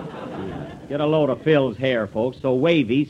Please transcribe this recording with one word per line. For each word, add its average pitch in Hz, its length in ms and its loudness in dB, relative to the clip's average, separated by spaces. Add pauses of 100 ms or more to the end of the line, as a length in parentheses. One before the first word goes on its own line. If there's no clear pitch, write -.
(880)
Get 143 120 -4
a 147 60 2
load 151 240 2
of 117 120 -4
Phil's 139 340 4
hair, 123 300 0
folks. 117 340 -2
So 131 140 2
wavy, 147 560 2